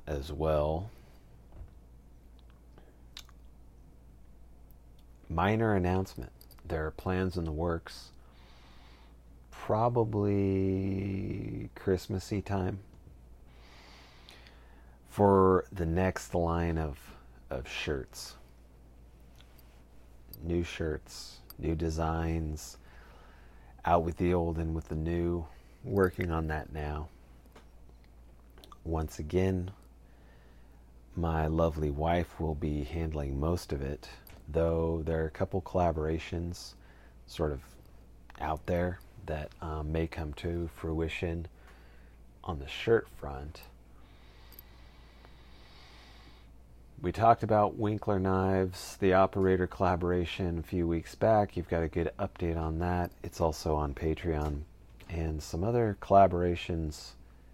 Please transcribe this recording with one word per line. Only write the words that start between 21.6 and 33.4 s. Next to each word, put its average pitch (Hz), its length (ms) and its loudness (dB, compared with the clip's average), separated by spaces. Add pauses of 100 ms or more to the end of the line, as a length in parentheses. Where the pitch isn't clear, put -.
designs, 80 1000 -2 (1080)
out 85 180 4
with 85 140 -4
the 90 160 2
old 85 240 0
and 80 160 -2
with 80 140 -6
the 80 80 -6
new. 85 500 -2 (380)
Working 95 480 2
on 80 160 0
that 78 260 -6
now. 76 360 -6 (1800)
Once 80 320 -2
again, 92 500 0 (1500)
my 80 300 0
lovely 78 460 2
wife 82 480 0
will 80 160 -2
be 73 300 -2
handling 76 520 -4
most 82 360 -2